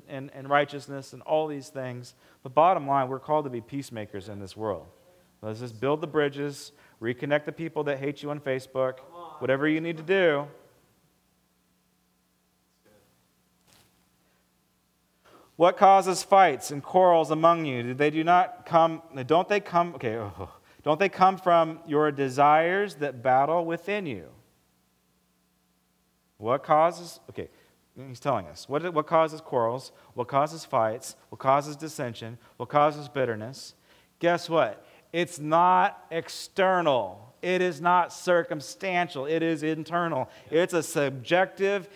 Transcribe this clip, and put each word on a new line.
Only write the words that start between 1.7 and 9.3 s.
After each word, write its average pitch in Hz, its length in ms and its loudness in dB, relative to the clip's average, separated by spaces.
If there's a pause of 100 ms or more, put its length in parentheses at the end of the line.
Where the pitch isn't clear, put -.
things. 123 440 -10 (280)
But 127 120 -16
bottom 160 320 4
line, 139 220 2
we're 131 100 -6
called 151 260 0
to 139 60 -8
be 120 120 -8
peacemakers 110 680 -10
in 101 120 -12
this 95 140 -14
world. 98 340 -4 (540)
Let's 110 180 -10
just 117 200 -12
build 143 220 0
the 170 40 -8
bridges, 143 680 -4 (280)
reconnect 143 460 -2
the 165 60 -10
people 156 320 -8
that 143 140 -4
hate 143 240 -8
you 147 80 -10
on 147 100 -8
Facebook, 131 580 -4 (400)